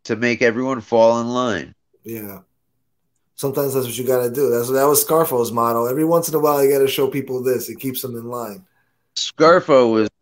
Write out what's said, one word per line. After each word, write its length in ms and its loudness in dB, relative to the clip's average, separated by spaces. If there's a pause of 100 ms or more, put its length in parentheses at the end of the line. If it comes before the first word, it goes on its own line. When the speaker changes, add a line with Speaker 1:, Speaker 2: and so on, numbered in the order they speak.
Speaker 1:
to 100 -4
make 260 -2
everyone 380 -2
fall 400 2
in 100 -4
line. 460 -4 (280)
Speaker 2:
Yeah. 360 -14 (960)
Sometimes 380 -4
that's 120 -2
what 120 -10
you 80 -6
gotta 240 0
do. 200 0
That's, 220 0
that 140 2
was 200 4
Scarfo's 460 0
motto. 340 0
"Every 200 -2
once 240 2
in 60 -4
a 40 2
while, 240 2
you 80 4
gotta 160 4
show 200 0
people 340 -6
this. 280 -2
It 100 -14
keeps 220 -8
them 140 -10
in 140 -12
line." 360 -12 (500)
Speaker 1:
Scarfo 760 4
was, 180 2 (120)